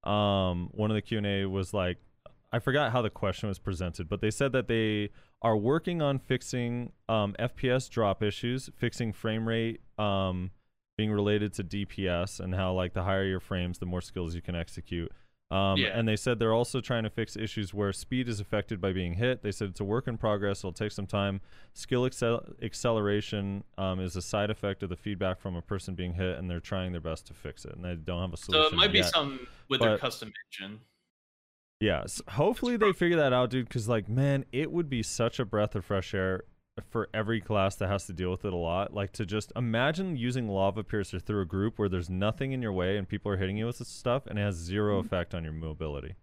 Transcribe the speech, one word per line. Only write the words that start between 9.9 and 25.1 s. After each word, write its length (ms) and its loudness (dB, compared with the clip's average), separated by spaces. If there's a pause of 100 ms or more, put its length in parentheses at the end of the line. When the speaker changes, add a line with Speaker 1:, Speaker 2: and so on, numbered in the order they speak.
Speaker 1:
um, 520 2 (460)
being 140 2
related 420 4
to 100 -6
D 220 -4
P 220 -4
S, 320 0
and 160 -2
how, 180 2
like, 200 0
the 100 -2
higher 220 2
your 160 0
frames, 380 -4
the 60 -6
more 160 -2
skills 320 -6
you 80 -6
can 140 -6
execute. 560 -6 (400)
Um, 260 4
Speaker 2:
Yeah. 200 2
Speaker 1:
and 100 2
they 80 4
said 240 0
they're 140 4
also 280 2
trying 220 -2
to 60 -2
fix 280 -4
issues 340 -4
where 220 0
speed 340 -4
is 120 -4
affected 420 -2
by 120 2
being 200 0
hit. 300 0
They 80 0
said 180 -2
it's 100 -12
a 40 -2
work 240 0
in 100 -4
progress. 440 2
It'll 120 -6
take 180 -2
some 140 -6
time. 340 0 (340)
Skill 280 0
accel-, 640 0
acceleration, 1000 0 (140)
um, 220 0
is 160 -4
a 80 -4
side 260 0
effect 320 -4
of 80 -6
the 60 -4
feedback 440 -2